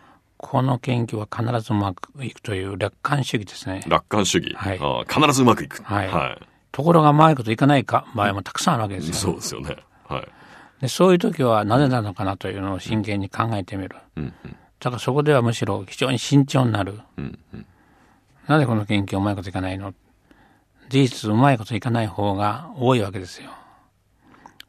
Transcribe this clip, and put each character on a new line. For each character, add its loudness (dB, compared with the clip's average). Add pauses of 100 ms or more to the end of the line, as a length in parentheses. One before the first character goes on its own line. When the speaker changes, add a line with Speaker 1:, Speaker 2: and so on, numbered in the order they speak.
(360)
Speaker 1:
こ -2
の 0
研 -2
究 -8
は -6
必 -4
ず -6
う 2
ま 0
く -14
い -8
く -18
と -8
い -4
う -8
楽 -4
観 -2
主 -4
義 -4
で -18
す -12
ね。 -8
Speaker 2:
楽 2
観 0
主 2
義。 -2
Speaker 1:
は -4
い。 -6
Speaker 2:
あ -2
あ、 -8
必 4
ず 2
う 6
ま 8
く -8
い -10
く。 -16
Speaker 1:
は -2
い。 -4
Speaker 2:
は -2
い。 -20 (240)
Speaker 1:
と -6
こ 4
ろ 8
が 8
う 6
ま 8
い 4
こ -2
と -4
い 0
か 2
な 6
い 2
か、 -2
場 2
合 0
も -8
た -14
く -6
さ 2
ん 2
あ 2
る -2
わ -4
け -8
で -8
す -6
よ。 -4
Speaker 2:
そ -2
う -8
で -12
す -8
よ -10
ね。 -8 (300)
は -6
い。 -14 (520)
Speaker 1:
で、 -4
そ 4
う 8
い 8
う -4
時 0
は 4
な 4
ぜ 4
な 2
の -4
か -4
な -2
と -8
い -6
う -8
の -4
を -6
真 -2
剣 -4
に -6
考 -2
え -4
て -10
み -8
る。 -18 (200)
Speaker 2:
う -6
ん、 -6 (200)
う -16
ん。 -16 (220)
Speaker 1:
だ -4
か -4
ら -10
そ -2
こ 2
で 4
は 4
む 2
し -4
ろ -4
非 -16
常 0
に 0
慎 4
重 2
に 2
な 0
る。 -8 (180)
Speaker 2:
う -10
ん、 -10 (140)
う -14
ん。 -16 (800)
Speaker 1:
な 4
ぜ 4
こ 0
の 0
研 2
究 -4
う 0
ま 2
い -4
こ -8
と -10
い -8
か -4
な -4
い -6
の？ -10 (960)
事 4
実 0
う 2
ま 6
い 2
こ -12
と -6
い -6
か -4
な 0
い -2
方 -2
が -4
多 4
い 2
わ -6
け -10
で -12
す -18
よ。 -20 (1200)